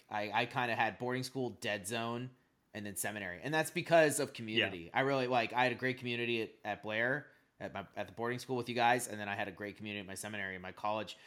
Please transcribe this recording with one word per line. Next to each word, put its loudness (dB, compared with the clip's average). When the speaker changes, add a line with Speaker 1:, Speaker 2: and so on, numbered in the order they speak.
Speaker 1:
I, -2
I 2
kinda 0
had 2
boarding 0
school, -4
dead -2
zone, -2
and -8
then -6
seminary. -4
And -2
that's 2
because 6
of -2
community. 0
Speaker 2:
Yeah. 0
Speaker 1:
I 6
really, 4
like, 2
I 4
had 4
a -2
great -2
community 0
at, -4
at -4
Blair, 0
at -8
my, -6
at -4
the -18
boarding -2
school -6
with -2
you -4
guys, 6
and -8
then -4
I -2
had 0
a -4
great -8
community -6
at -10
my -10
seminary -6
and -10
my -8
college. -2